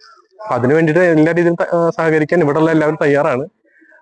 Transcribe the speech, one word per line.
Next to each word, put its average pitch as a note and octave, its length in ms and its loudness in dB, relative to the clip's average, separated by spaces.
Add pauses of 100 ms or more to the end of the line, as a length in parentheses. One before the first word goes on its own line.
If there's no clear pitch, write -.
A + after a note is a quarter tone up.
(400)
അപ്പൊ - 160 -8
അതിനു B2 200 0
വേണ്ടിയിട്ട് E3 300 2
എല്ലാ D#3+ 260 2
രീതിയിലും E3+ 280 0
ത-, F#3 140 -4
ഏഹ്, E3+ 220 0
സഹകരിക്കാൻ D#3+ 460 0
ഇവിടെയുള്ള D#3+ 300 0
എല്ലാവരും D#3 300 0
തയ്യാറാണ്. C#3+ 420 0 (580)